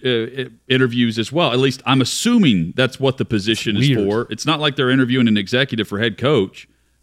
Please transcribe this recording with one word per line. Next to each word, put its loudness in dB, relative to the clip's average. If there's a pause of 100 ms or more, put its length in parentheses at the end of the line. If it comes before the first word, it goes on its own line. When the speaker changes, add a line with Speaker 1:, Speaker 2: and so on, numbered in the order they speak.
Speaker 1:
uh, -2
i-, -16 (200)
interviews 2
as -4
well. 0
At 0
least 0
I'm 2
assuming 2
that's -2
what 0
the -4
position -2
is 2
Speaker 2:
Weird. 2 (200)
Speaker 1:
for. -8
It's -8
not -2
like -2
they're 0
interviewing 2
an 4
executive -2
for -6
head -2
coach, -2 (340)